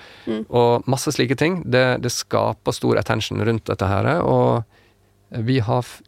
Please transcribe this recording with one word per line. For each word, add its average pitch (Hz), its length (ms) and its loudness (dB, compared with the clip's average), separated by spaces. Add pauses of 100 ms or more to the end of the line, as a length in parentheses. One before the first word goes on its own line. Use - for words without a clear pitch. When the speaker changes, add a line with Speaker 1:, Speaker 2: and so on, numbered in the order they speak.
(280)
Speaker 1:
Mm. 110 220 -4
Speaker 2:
og 120 380 2
masse 131 240 -2
slike 131 260 0
ting. 165 260 0
Det, 127 380 2
det 120 100 -2
skaper - 640 -2
stor 120 240 0
attention 107 460 -2
rundt 113 220 -2
dette 98 220 -2
her, 110 340 0
og 123 420 2 (680)
vi 120 280 0
har 123 220 0
f-, - 260 -12